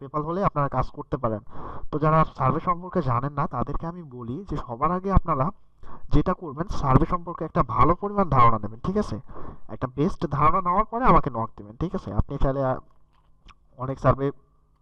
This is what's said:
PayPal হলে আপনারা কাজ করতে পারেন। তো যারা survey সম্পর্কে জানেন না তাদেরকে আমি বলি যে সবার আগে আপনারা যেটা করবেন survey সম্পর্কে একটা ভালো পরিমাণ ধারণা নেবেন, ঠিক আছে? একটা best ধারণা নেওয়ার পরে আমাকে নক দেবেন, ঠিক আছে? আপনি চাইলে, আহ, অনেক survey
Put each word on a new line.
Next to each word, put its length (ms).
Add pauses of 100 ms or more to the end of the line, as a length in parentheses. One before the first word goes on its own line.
PayPal 280
হলে 200
আপনারা 280
কাজ 100 (100)
করতে 260
পারেন। 200 (480)
তো 140
যারা 140 (180)
survey 320
সম্পর্কে 320 (100)
জানেন 280
না 60 (100)
তাদেরকে 380
আমি 100 (140)
বলি 200 (140)
যে 140
সবার 320
আগে 220
আপনারা 280 (680)
যেটা 180 (100)
করবেন 240 (140)
survey 340
সম্পর্কে 340
একটা 140 (120)
ভালো 180 (100)
পরিমাণ 240 (100)
ধারণা 260
নেবেন, 240
ঠিক 160
আছে? 140 (580)
একটা 120 (100)
best 240 (160)
ধারণা 300
নেওয়ার 240
পরে 220
আমাকে 240
নক 220
দেবেন, 240
ঠিক 160
আছে? 100 (120)
আপনি 140 (100)
চাইলে, 160 (100)
আহ, 80 (1040)
অনেক 200
survey 240 (540)